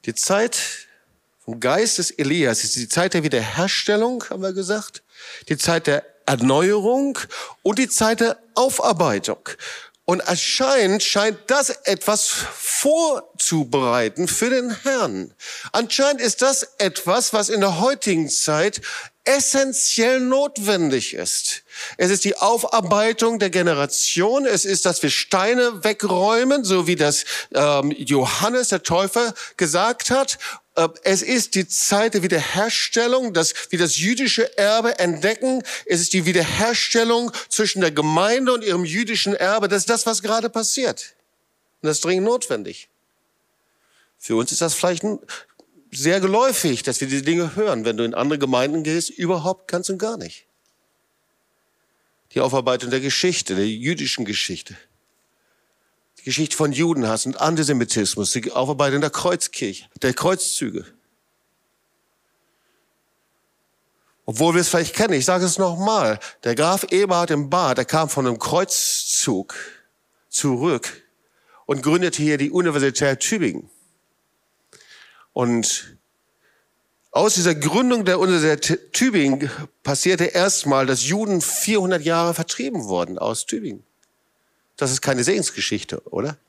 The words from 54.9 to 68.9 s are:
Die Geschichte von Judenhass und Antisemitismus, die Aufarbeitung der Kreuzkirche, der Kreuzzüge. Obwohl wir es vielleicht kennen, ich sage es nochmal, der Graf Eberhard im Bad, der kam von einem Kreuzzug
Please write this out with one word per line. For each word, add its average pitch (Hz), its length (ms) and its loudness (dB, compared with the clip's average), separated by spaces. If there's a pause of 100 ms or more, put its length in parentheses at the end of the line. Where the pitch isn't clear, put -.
Die - 60 -20
Geschichte 147 300 -2
von 147 180 0
Judenhass 127 520 0
und 131 160 -6
Antisemitismus, 127 920 0
die 113 200 -4
Aufarbeitung 139 500 0
der 151 80 0
Kreuzkirche, - 760 -4 (180)
der 127 100 2
Kreuzzüge. 151 720 -2 (3500)
Obwohl 151 260 2
wir 175 80 4
es 165 80 0
vielleicht 165 260 0
kennen, 202 200 2
ich 131 100 2
sage 185 200 2
es 170 120 0
nochmal, 180 640 0 (240)
der 120 100 0
Graf 165 380 2
Eberhard 180 400 2
im 147 180 0
Bad, 147 300 2
der 120 60 0
kam 160 240 0
von 131 180 -2
einem 120 100 -2
Kreuzzug - 1160 -2 (760)